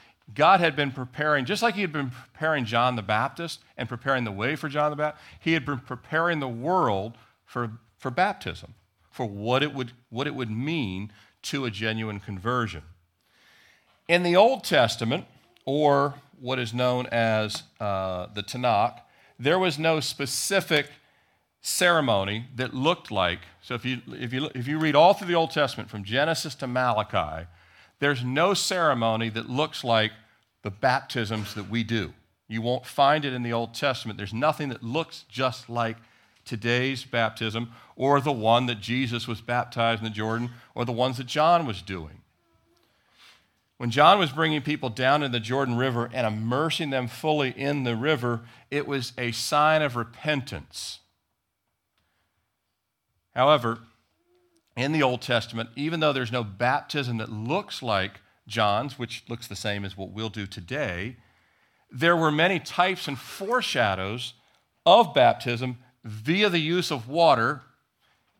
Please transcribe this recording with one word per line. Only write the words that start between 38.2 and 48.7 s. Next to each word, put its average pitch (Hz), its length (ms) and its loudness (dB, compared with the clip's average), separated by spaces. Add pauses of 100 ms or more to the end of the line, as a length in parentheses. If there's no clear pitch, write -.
the 143 120 0
one 117 340 4
that 110 140 -4
Jesus 120 460 -2
was 117 140 -6
baptized 120 600 0
in 113 40 -8
the 113 60 -4
Jordan 110 400 -4 (240)
or 123 100 -2
the 120 80 -4
ones 123 240 0
that 123 100 -10
John 160 380 4
was 101 160 -6
doing. 85 400 -10 (1600)
When 120 120 -4
John 156 280 8
was 160 140 0
bringing 156 280 0
people 139 300 -4
down 131 320 2
in 131 100 -4
the 120 80 0
Jordan 123 360 0
River 120 360 0
and 123 140 0
immersing 131 640 -2
them 127 180 -2
fully 147 420 0
in 139 340 -4
the 120 120 0
river, 120 460 0 (280)